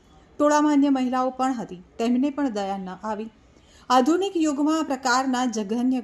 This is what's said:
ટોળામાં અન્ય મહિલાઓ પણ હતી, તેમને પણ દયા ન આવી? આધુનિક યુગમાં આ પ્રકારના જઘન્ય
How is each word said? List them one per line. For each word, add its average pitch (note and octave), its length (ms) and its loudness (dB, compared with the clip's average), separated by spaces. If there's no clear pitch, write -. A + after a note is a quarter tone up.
ટોળામાં D4 380 4
અન્ય C#4 180 4
મહિલાઓ B3+ 380 0
પણ C4 260 -2
હતી, F3+ 240 -10
તેમને B3 320 0
પણ C#4 260 -4
દયા G3 220 -4
ન F#3 120 -10
આવી? G#3+ 380 -8
આધુનિક E4+ 480 4
યુગમાં D#4 420 0
આ D4+ 80 -4
પ્રકારના B3+ 600 0
જઘન્ય A3+ 540 -2